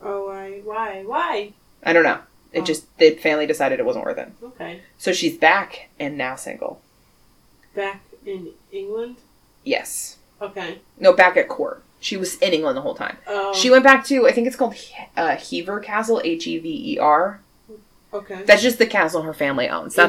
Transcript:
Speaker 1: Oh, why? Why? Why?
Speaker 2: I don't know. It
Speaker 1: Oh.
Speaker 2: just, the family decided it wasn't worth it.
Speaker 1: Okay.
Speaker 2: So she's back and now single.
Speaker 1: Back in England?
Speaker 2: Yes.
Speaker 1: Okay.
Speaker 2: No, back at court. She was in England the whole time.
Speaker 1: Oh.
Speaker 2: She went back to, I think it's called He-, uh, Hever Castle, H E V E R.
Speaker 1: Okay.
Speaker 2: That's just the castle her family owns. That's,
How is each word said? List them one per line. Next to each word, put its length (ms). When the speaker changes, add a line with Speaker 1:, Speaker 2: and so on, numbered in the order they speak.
Speaker 1:
Oh, 240
why? 380
Why? 400
Why? 480
Speaker 2:
I 100
don't 120
know. 160
It 40
Speaker 1:
Oh. 20
Speaker 2:
just, 340
the 180
family 300
decided 340
it 60
wasn't 180
worth 140
it. 120
Speaker 1:
Okay. 380
Speaker 2:
So 140
she's 260
back 500
and 200
now 180
single. 440
Speaker 1:
Back 280
in 220
England? 440
Speaker 2:
Yes. 520
Speaker 1:
Okay. 360
Speaker 2:
No, 140
back 240
at 120
court. 340
She 160
was 220
in 140
England 240
the 60
whole 120
time. 220
Speaker 1:
Oh. 280
Speaker 2:
She 160
went 140
back 220
to, 200
I 60
think 140
it's 100
called 180
He-, 200
uh, 200
Hever 440
Castle, 440
H 220
E 120
V 360
E 40
R. 420
Speaker 1:
Okay. 320
Speaker 2:
That's 180
just 160
the 80
castle 360
her 120
family 340
owns. 260
That's, 140